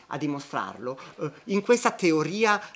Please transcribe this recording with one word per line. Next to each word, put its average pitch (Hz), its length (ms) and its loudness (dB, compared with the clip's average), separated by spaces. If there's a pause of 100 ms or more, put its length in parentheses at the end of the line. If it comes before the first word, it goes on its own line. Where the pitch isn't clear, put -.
a 143 100 -6
dimostrarlo, 127 800 -6 (220)
eh, 151 120 -4 (140)
in 202 160 0
questa 233 300 4
teoria 196 680 2 (140)